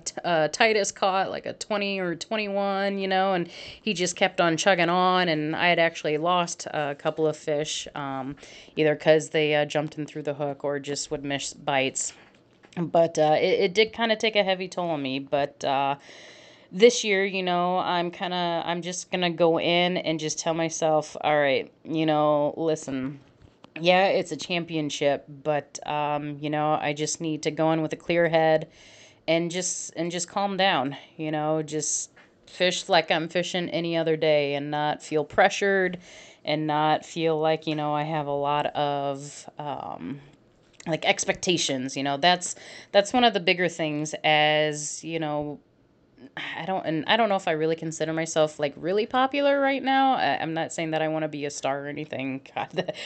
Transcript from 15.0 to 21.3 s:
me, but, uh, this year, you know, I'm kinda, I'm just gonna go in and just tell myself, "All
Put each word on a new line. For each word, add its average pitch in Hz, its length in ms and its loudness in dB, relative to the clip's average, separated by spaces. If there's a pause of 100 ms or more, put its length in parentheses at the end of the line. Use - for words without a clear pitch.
me, 135 160 -4
but, 139 480 -2
uh, 139 300 0 (760)
this 233 320 6
year, 196 220 2
you 190 160 -2
know, 180 380 2
I'm 175 320 0
kinda, 175 520 -2
I'm 175 200 -4
just 175 260 -8
gonna 180 220 0
go 165 280 4
in 175 380 2
and 156 220 -2
just 156 180 -4
tell 165 160 -2
myself, 160 680 0
"All 151 140 2